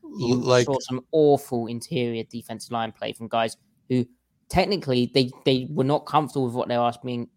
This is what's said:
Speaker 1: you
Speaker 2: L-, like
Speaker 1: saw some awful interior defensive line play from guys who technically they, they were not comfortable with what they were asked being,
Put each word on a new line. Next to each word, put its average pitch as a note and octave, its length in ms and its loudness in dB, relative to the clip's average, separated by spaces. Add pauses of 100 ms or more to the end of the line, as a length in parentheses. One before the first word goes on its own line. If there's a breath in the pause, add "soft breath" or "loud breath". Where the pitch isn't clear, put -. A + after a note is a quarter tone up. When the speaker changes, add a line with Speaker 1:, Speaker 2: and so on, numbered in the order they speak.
(180)
Speaker 1:
you B2+ 180 0
Speaker 2:
L-, - 20 2
like B2 280 4
Speaker 1:
saw C3+ 160 0
some B2+ 300 -8
awful C#3+ 560 2
interior A#2 560 -4
defensive A2+ 480 -12
line A2+ 200 -4
play A2 220 -8
from A2+ 140 -12
guys A2+ 280 0 (320)
who B2+ 180 0 (440)
technically C#3 640 0
they, B2+ 180 2 (140)
they C3 240 2
were D3 140 0
not C#3+ 220 0
comfortable C#3+ 400 0
with A#2 100 -4
what B2 120 -2
they A#2+ 100 0
were A#2+ 60 2
asked A#2+ 200 -2
being, A#2+ 340 -6